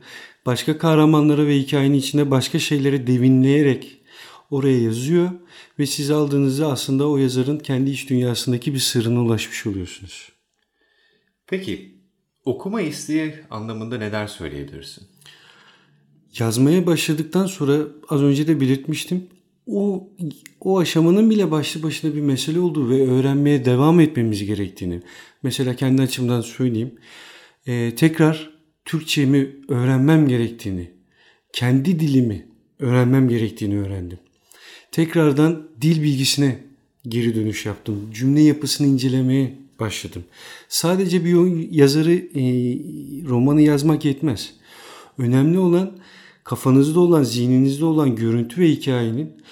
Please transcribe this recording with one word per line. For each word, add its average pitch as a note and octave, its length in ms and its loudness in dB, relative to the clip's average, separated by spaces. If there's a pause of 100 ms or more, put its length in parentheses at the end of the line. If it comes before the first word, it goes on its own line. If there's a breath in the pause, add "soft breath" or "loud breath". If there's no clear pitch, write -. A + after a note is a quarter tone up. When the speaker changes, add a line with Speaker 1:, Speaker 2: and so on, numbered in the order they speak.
(460 loud breath)
Speaker 1:
başka C#3+ 320 -2
kahramanlara D3+ 680 4
ve C#3+ 120 2
hikayenin C#3 400 2
içinde C#3+ 320 0
başka C3+ 280 0
şeylere C#3 480 -2
devinleyerek C3 960 2 (480 loud breath)
oraya C3+ 320 2
yazıyor C#3+ 480 0 (480 loud breath)
ve C#3+ 80 0
siz C#3 240 -4
aldığınızda C#3+ 640 0
aslında C3+ 360 -2
o D3 80 0
yazarın C3 420 0
kendi C#3 320 -2
iç C3 200 -8
dünyasındaki B2 640 -2
bir C3+ 40 -4
sırrına A#2+ 440 0
ulaşmış A2+ 440 -4
oluyorsunuz. F#2+ 680 -12 (1120)
Speaker 2:
Peki, - 540 -8 (440)
okuma G3 360 -4
isteği D#3 540 -6 (160)
anlamında A2+ 480 -10
neler G#2 280 -6
söyleyebilirsin? C#2+ 800 -14 (1300 soft breath)
Speaker 1:
Yazmaya C3+ 480 2
başladıktan D#3+ 600 -2
sonra D3+ 320 -2 (300)
az C#3+ 140 0
önce C#3+ 240 2
de D#3 140 0
belirtmiştim. D3+ 680 -4 (400)
O, G3+ 440 -4 (500)
o F#3+ 180 0
aşamanın F3 520 4
bile G3+ 200 2
başlı D#3 320 -4
başına D#3 320 -4
bir D3+ 60 -4
mesele D3 400 0
olduğu D3+ 300 0
ve C3+ 180 2
öğrenmeye C#3 560 2
devam C#3+ 360 4
etmemiz A2+ 440 0
gerektiğini, F#2 580 -6 (400 loud breath)
mesela B2+ 340 -4
kendi C3 260 2
açımdan B2 380 -2
söyleyeyim, A#2 540 -4 (720 loud breath)
e, A#2 280 -4
tekrar D#3+ 560 2 (340)
Türkçemi C#3 720 0 (120)
öğrenmem C3+ 600 2
gerektiğini, G2+ 600 -4 (600 soft breath)
kendi C3+ 480 0
dilimi C3 480 0 (300)
öğrenmem B2+ 500 2
gerektiğini A2 500 -2
öğrendim. F#2+ 400 -8 (760 loud breath)
Tekrardan D#3+ 760 2 (120)
dil D#3 220 2
bilgisine C3+ 640 0 (440)
geri A#2 260 -2
dönüş G#2+ 320 -4
yaptım. G#2 460 -8
Cümle C3 280 0
yapısını D3 460 2
incelemeye C3 720 0 (220)
başladım. G2+ 440 -8 (440 loud breath)
Sadece F3+ 560 0
bir F3 100 2
o-, E3+ 360 2
yazarı, D#3 420 4
e, F3 300 -2 (840)
romanı C3+ 340 4
yazmak D3+ 420 2
yetmez. C3+ 500 -4 (640 loud breath)
Önemli C3+ 400 2
olan F#3 400 0 (480 loud breath)
kafanızda C#3 540 2
olan, E3+ 220 4
zihninizde B2+ 600 0
olan D3+ 320 2
görüntü A#2 440 -2
ve F3 80 4
hikayenin C3 840 -2